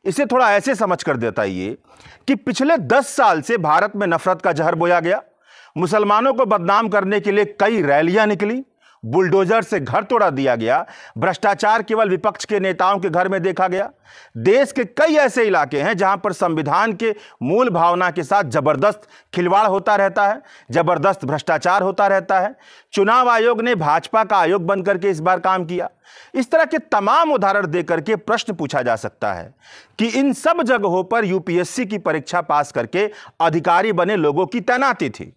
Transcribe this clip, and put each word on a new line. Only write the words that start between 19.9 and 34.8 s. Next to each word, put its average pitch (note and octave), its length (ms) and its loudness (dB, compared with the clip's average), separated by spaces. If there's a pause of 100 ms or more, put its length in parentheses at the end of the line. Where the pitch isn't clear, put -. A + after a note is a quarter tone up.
रहता G3 320 2
है, G#3+ 140 -4 (280)
जबरदस्त E3 540 0
भ्रष्टाचार D#3+ 580 0
होता G3 240 0
रहता F#3+ 340 0
है। G#3 140 -4 (380)
चुनाव A#3 380 4
आयोग A3+ 320 2
ने A#3+ 140 0
भाजपा E3 480 0
का G#3+ 140 0
आयोग E3+ 280 0
बन G3 160 -2
करके G3 280 0
इस D#3 100 -2
बार F3+ 200 0
काम F#3 240 0
किया। F3 240 -6 (460)
इस C4 160 -2
तरह D#4+ 140 4
के D#4 160 -2
तमाम B3+ 520 0
उदाहरण G3+ 340 0
दे E3 180 -4
करके E3+ 340 -2
प्रश्न A3 360 -6
पूछा C#3+ 280 -4
जा A#2 160 0
सकता G#2 340 -6
है F2 200 -12 (460)
कि A3+ 120 0
इन C4+ 240 0
सब E4+ 300 0
जगहों G3+ 400 0
पर A3 200 -2
यूपीएससी F3+ 600 -2
की G3+ 140 -8
परीक्षा D#3+ 420 -2
पास D3 300 -2
करके E3+ 380 -2 (300)
अधिकारी E3+ 540 2
बने F3+ 240 0
लोगों D3+ 280 0
की A#3 160 -6
तैनाती B3 480 -2